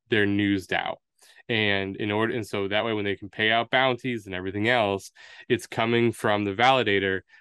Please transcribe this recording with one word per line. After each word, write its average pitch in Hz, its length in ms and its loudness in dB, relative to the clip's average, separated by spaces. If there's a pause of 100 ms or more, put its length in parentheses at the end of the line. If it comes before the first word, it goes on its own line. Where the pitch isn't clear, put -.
their 104 180 4
news 101 400 0
dao. - 280 -4 (540)
And 101 480 0
in 104 140 -4
order, 110 240 0
and 113 120 -4
so 101 220 -4
that 104 160 0
way, 117 80 -2
when 104 120 -2
they 98 120 -2
can 101 120 -16
pay 110 220 0
out 113 200 0
bounties 127 560 0
and 95 80 -10
everything 95 340 -4
else, 104 420 0 (380)
it's 117 180 0
coming 117 460 2
from 104 320 0
the 98 100 -4
validator, 101 640 2 (200)